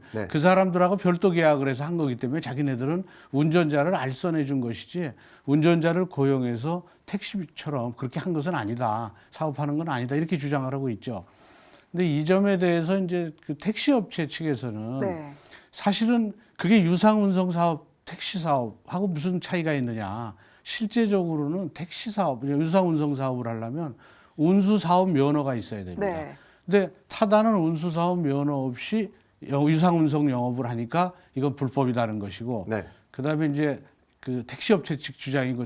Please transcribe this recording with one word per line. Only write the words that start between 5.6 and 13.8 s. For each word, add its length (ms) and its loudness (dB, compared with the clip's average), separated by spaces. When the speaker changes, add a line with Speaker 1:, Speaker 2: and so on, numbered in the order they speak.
Speaker 2:
고용해서 800 0
택시처럼 880 -6
그렇게 260 -8
한 140 -2
것은 220 -2
아니다, 580 -2
사업하는 480 -2
건 100 -4
아니다, 280 -2
이렇게 200 -2
주장을 380 -2
하고 160 -4
있죠. 360 -6
근데 160 0
이 180 0
점에 320 4
대해서 400 2
이제 340 -2
그 100 -6
택시 360 -2